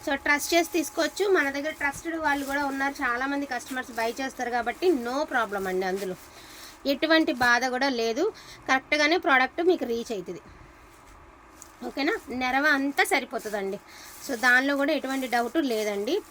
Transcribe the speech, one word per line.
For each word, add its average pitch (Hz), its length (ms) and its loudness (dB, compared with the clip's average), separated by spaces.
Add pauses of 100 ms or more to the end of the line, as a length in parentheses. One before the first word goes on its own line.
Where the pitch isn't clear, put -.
So, 311 60 -2 (160)
ట్రస్ట్ 294 280 0
చేసి 339 220 4
తీసుకోవచ్చు. 330 500 0 (100)
మన 285 100 4 (100)
దగ్గర 302 240 -4
ట్రస్టెడ్ 320 460 -4
వాళ్ళు 285 240 0
కూడా 285 220 0
ఉన్నారు, 277 220 -2 (100)
చాలామంది 277 500 -2
కస్టమర్స్ 254 460 -6
బై 226 100 0 (100)
చేస్తారు 247 380 -4
కాబట్టి 240 300 0 (180)
no 254 100 -4 (160)
problem 202 400 0
అండి, 190 200 -2
అందులో 190 260 -6 (760)
ఎటువంటి 320 380 4 (140)
బాధ 240 180 4 (120)
కూడా 269 140 2 (120)
లేదు. 226 240 0 (420)
కరెక్ట్గానే 294 580 2
ప్రోడక్ట్ 262 340 4 (120)
మీకు 294 120 0 (100)
రీచ్ 233 240 -6
అవుతుంది, 180 240 -10 (1500)
ఓకేనా? 302 280 -2 (280)
నెరవ 262 220 2 (120)
అంతా 277 240 0 (120)
సరిపోతుందండి. 208 640 -4 (460)
So, 277 80 -6 (140)
దానిలో 262 360 6
కూడా 294 180 2
ఎటువంటి 269 340 -4
డౌట్ 240 260 2 (140)
లేదండి 214 400 0 (160)